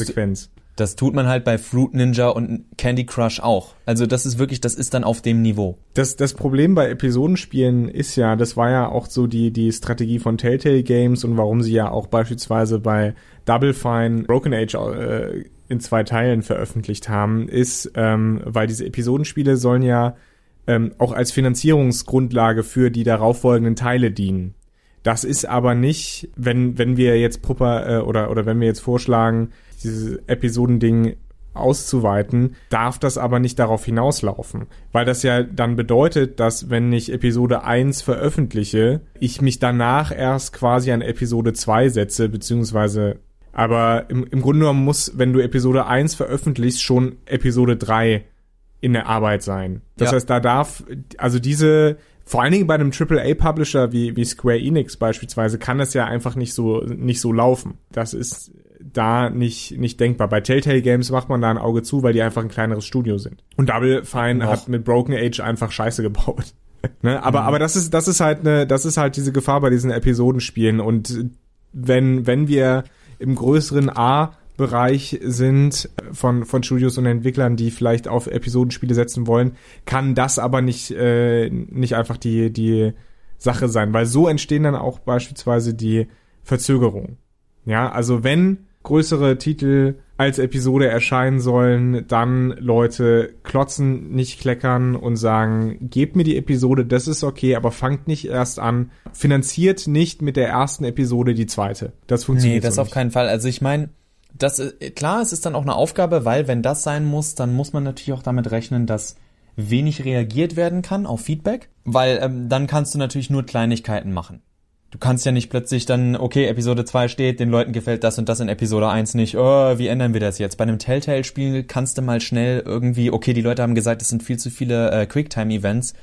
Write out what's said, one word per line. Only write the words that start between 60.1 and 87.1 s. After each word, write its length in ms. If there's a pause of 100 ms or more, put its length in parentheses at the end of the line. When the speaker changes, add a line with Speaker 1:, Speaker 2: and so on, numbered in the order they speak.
Speaker 1:
Bei 100
Telltale 420
Games 300
macht 160
man 140
da 100
ein 60
Auge 260
zu, 180
weil 120
die 80
einfach 200
ein 60
kleineres 380
Studio 320
sind. 260 (140)
Und 120
Double 360
Fine 300
Speaker 2:
Noch. 160
Speaker 1:
hat 180
mit 160
Broken 280
Age 280
einfach 300
Scheiße 300
gebaut. 480
<laughs> 40 (480)
Ne? 200
Aber, 200
Speaker 2:
Mhm. 60
Speaker 1:
aber 120
das 160
ist, 180
das 140
ist 140
halt 180
eine, 260
das 200
ist 100
halt 220
diese 160
Gefahr 260
bei 100
diesen 220
Episodenspielen. 880
Und 460 (480)
wenn, 520
wenn 220
wir 380 (340)
im 160
größeren 540
A-Bereich 1300
sind 680 (240)
von, 320
von 180
Studios 340
und 80
Entwicklern, 520
die 140
vielleicht 360
auf 200
Episodenspiele 680
setzen 320
wollen, 300 (280)
kann 300
das 240
aber 220
nicht, 300
äh, 580
nicht 460
einfach 200
die, 360
die 420 (440)
Sache 300
sein, 240
weil 140
so 240
entstehen 340
dann 120
auch 240
beispielsweise 760
die 340 (360)
Verzögerungen. 720 (480)